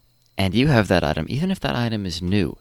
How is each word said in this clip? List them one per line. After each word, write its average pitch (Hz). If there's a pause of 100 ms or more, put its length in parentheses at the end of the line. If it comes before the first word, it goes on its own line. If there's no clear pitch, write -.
(380)
and 95
you 127
have 113
that 87
item, 76
even 160
if 190
that -
item 113
is 87
new, 90